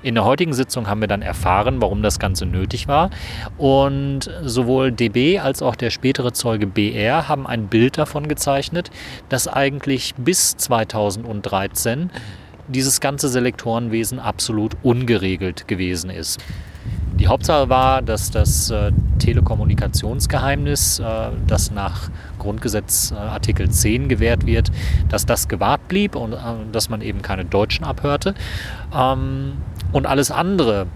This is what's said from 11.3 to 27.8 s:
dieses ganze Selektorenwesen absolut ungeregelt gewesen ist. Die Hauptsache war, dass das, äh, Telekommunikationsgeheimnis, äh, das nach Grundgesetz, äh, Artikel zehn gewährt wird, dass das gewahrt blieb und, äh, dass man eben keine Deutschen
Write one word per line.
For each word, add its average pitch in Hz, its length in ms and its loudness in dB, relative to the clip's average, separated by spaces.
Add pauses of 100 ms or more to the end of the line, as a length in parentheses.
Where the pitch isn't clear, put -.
dieses 131 320 0
ganze 143 280 0
Selektorenwesen 120 920 0
absolut 110 640 -2
ungeregelt 98 840 2
gewesen 90 440 -2
ist. 85 280 -6 (800)
Die - 100 2
Hauptsache 135 420 2
war, 131 320 4
dass 110 300 -2
das, - 400 2
äh, 104 220 0 (260)
Telekommunikationsgeheimnis, 135 1800 0
äh, 113 300 -4 (180)
das - 240 2
nach 98 360 -4 (300)
Grundgesetz, 104 720 -2
äh, - 60 -6
Artikel 104 520 0
zehn 120 400 2
gewährt 113 380 2
wird, 117 240 4 (380)
dass - 180 0
das - 220 2
gewahrt 123 400 0
blieb 202 260 0
und, 117 200 -4
äh, - 20 -8 (340)
dass 107 180 -2
man 110 140 -4
eben 98 180 -4
keine 92 240 -4
Deutschen 101 400 0